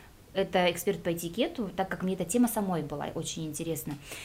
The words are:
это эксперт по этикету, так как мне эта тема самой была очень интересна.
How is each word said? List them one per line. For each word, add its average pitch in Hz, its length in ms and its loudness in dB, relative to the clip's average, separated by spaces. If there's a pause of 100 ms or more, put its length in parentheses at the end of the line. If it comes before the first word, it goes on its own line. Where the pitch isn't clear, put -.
(340)
это 190 380 4
эксперт 175 320 0
по 170 100 2
этикету, 202 600 0
так 190 140 0
как 190 140 -2
мне 185 120 2
эта 185 100 0
тема 240 220 6
самой 185 360 0
была 143 320 -4
очень 160 300 -4
интересна. 156 500 -4 (300)